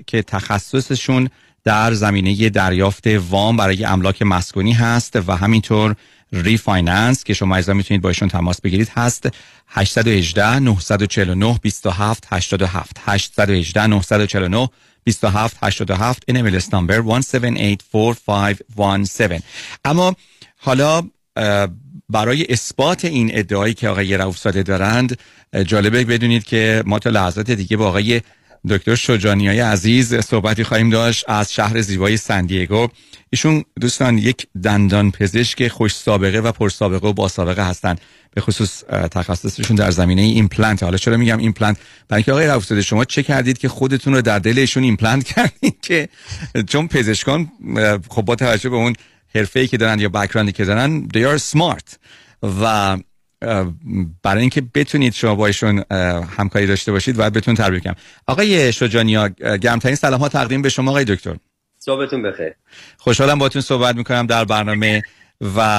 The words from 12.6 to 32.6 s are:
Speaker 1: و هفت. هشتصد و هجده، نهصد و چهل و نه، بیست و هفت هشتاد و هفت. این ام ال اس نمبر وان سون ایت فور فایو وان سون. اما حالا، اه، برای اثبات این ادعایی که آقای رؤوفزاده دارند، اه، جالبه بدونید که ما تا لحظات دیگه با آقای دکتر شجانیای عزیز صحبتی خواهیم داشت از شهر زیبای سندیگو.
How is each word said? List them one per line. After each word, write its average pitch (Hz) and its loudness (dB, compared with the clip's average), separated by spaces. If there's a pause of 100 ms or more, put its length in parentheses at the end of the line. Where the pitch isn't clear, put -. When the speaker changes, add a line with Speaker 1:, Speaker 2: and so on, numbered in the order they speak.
Speaker 1:
و 95 2
هفت. 90 -8
هشتصد 101 0
و - 2
هجده، 95 0
نهصد 104 2
و 104 0
چهل 98 -2
و 90 -2
نه، 117 0 (360)
بیست 113 0
و 110 2
هفت 107 0
هشتاد 104 -2
و 98 0
هفت. 117 -2
این 123 0
ام 120 0
ال 95 2
اس - -4
نمبر 95 2
وان 117 0
سون 123 -2
ایت 101 -2 (100)
فور 110 2
فایو 101 0 (200)
وان 101 0
سون. 92 -2 (440)
اما 180 2 (400)
حالا، 143 0 (340)
اه، 101 0 (400)
برای 113 0
اثبات 143 -2
این 131 0
ادعایی 104 0
که 113 -4
آقای 98 0
رؤوفزاده 95 -2
دارند، 107 0 (340)
اه، 98 -2
جالبه 107 2
بدونید 117 2
که 110 0
ما 101 0
تا 117 -2
لحظات 104 0
دیگه 104 0
با 107 2
آقای 104 0 (480)
دکتر 104 0
شجانیای 101 2
عزیز 113 2
صحبتی 110 0
خواهیم 113 2
داشت 117 0
از 107 -2
شهر 110 0
زیبای 98 0
سندیگو. 95 -2 (420)